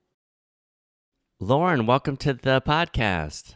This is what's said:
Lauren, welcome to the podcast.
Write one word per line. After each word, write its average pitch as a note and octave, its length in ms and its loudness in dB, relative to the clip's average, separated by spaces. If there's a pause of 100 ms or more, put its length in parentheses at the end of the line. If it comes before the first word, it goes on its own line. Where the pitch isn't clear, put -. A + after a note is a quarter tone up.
(1400)
Lauren, C3+ 480 0
welcome C3+ 300 0
to C#3+ 180 -2
the C3 260 0
podcast. A2 960 -2